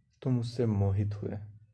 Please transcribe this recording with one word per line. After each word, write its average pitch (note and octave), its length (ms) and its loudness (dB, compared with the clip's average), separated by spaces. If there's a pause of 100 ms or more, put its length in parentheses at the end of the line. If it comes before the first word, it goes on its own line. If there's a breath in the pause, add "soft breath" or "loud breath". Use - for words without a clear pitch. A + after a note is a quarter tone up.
(220)
तुम B2+ 180 2
उससे A#2 260 0
मोहित G2+ 480 2
हुए। - 240 -6 (360)